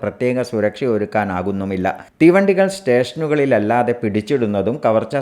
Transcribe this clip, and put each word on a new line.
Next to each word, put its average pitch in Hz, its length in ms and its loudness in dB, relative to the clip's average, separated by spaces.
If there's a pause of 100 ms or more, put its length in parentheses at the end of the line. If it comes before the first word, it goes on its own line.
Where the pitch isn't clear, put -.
പ്രത്യേക 123 460 -2
സുരക്ഷ 104 340 -2 (120)
ഒരുക്കാനാകുന്നുമില്ല. 98 920 -2 (340)
തീവണ്ടികൾ 190 460 4 (100)
സ്റ്റേഷനുകളിലല്ലാതെ 123 1200 0
പിടിച്ചിടുന്നതും 107 760 -2 (100)
കവർച്ചാ 110 360 0